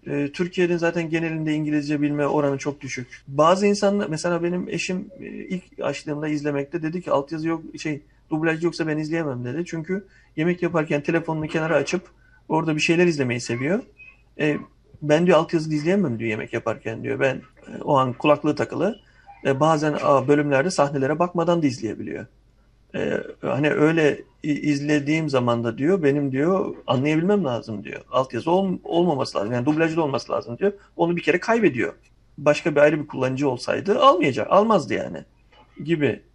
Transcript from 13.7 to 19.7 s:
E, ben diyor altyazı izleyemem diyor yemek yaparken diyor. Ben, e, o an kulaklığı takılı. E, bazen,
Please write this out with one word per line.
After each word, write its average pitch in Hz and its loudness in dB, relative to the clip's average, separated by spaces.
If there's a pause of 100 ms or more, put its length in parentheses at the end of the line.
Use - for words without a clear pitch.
E, 147 0 (460)
ben 151 4
diyor 175 8
altyazı 160 0
izleyemem 151 0
diyor 113 -2
yemek - -4
yaparken 113 -4
diyor. 120 -4
Ben, 131 0 (260)
e, - -12
o 151 2
an 131 2
kulaklığı 147 2
takılı. 170 -2 (440)
E, 135 2
bazen, 151 2